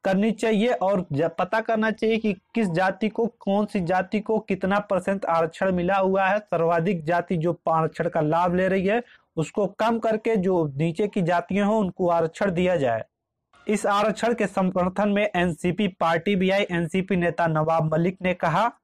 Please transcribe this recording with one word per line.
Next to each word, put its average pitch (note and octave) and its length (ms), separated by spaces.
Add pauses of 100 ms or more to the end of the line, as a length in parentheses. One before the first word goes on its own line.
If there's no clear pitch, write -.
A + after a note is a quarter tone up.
करनी G3 280
चाहिए A3 360
और G3 440
ज-, C#3+ 180 (100)
पता F#3+ 200
करना A3 320
चाहिए A3 260
कि G#3+ 160
किस G#3+ 360
जाति F#3+ 400
को, A3+ 180
कौन G#3 380
सी G#3 140
जाति F#3 400
को A3 200
कितना G3 400
परसेंट G3 460
आरक्षण E3 460
मिला F3+ 260
हुआ F#3+ 280
है। G3+ 140
सर्वाधिक E3+ 680
जाति F3 320
जो E3 220 (100)
आरक्षण D#3+ 400
का D#3+ 120
लाभ E3+ 340
ले F#3 120
रही F#3+ 200
है, A#3 160 (340)
उसको F3+ 300
कम A3 320
करके A3+ 360
जो F3+ 400
नीचे E3 320
की G3+ 140
जातियां F3 460
हों, A3 120
उनको F3+ 300
आरक्षण E3+ 420
दिया F3+ 240
जाए।" A#2+ 300 (600)
इस G#3 180
आरक्षण G#3+ 480
के G#3+ 140
समर्थन F#3 600
में G3+ 260
एनसीपी F3+ 520
पार्टी E3+ 480
भी F#3 140
आई। G3 220
एनसीपी F3+ 440
नेता E3+ 320
नवाब D#3+ 460
मलिक F3 280
ने F3+ 120
कहा F3+ 380 (120)